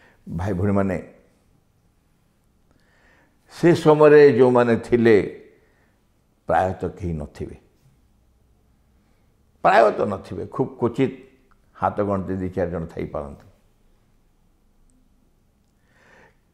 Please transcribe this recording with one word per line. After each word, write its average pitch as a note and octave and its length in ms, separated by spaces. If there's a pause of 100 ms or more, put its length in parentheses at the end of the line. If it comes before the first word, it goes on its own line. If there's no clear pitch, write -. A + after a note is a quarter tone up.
(280)
ଭାଇ F#2+ 260
ଭଉଣୀମାନେ, G2 440 (2500)
ସେ D#3+ 200
ସମୟରେ D3+ 460 (120)
ଯେଉଁମାନେ A#2+ 480
ଥିଲେ, A2+ 360 (1300)
ପ୍ରାୟତଃ F#2 480
କେହି E2+ 160
ନଥିବେ। D2 440 (2000)
ପ୍ରାୟତଃ G3 460
ନଥିବେ, F#2 380
ଖୁବ୍ - 320
କ୍ୱଚିତ୍ A#2+ 360 (600)
ହାତ F#2+ 220 (100)
ଗଣତି F#2+ 320
ଦୁଇ F#2 100
ଚାରି F2 220
ଜଣ F2 140
ଥାଇପାରନ୍ତି। D2+ 640 (3000)